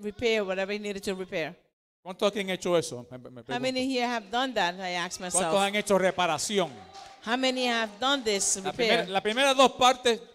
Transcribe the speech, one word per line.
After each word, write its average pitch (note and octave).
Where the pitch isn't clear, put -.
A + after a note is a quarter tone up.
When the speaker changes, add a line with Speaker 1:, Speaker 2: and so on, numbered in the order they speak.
Speaker 1:
repaired G#3+
whatever F#3+
he G#3
needed G3+
to G3
repair. F3+
Speaker 2:
¿Cuántos F#3+
aquí G3+
han F#3+
hecho F3+
eso? B2
Me, B2+
me B2
Speaker 1:
How -
Speaker 2:
pregunto. A#3+
Speaker 1:
many B3+
here B3
have G3+
done B3
that? F3+
I F3+
ask F3
myself. F#3
Speaker 2:
¿Cuántos F3+
han G3+
hecho G3+
reparación? F3+
Speaker 1:
How A#3+
many B3+
have A3+
done C4+
this G3+
Speaker 2:
La F#3+
Speaker 1:
repair? -
Speaker 2:
primer-, F3
las F#3+
primeras C4
dos C4+
partes, B3+